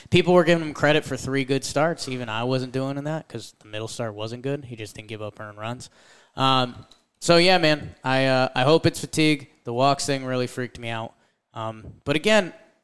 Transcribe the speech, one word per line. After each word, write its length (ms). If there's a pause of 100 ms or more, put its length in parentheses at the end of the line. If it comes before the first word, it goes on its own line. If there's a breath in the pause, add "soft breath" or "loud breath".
People 240
were 120
giving 220
him 60
credit 320
for 140
three 260
good 200
starts. 440
Even 220
I 140
wasn't 280
doing 320
that 240
'cause 300
the 80
middle 220
start 260
wasn't 280
good. 220
He 120
just 200
didn't 120
give 120
up 200
earned 180
runs. 320 (460 soft breath)
Um, 500 (340)
so, 160
yeah, 220
man, 360 (100)
I, 220
uh, 280
I 80
hope 240
it's 140
fatigue. 480 (160)
The 100
walks 320
thing 180
really 220
freaked 320
me 100
out. 260 (380)
Um, 420 (100)
but, 120
again, 380 (280)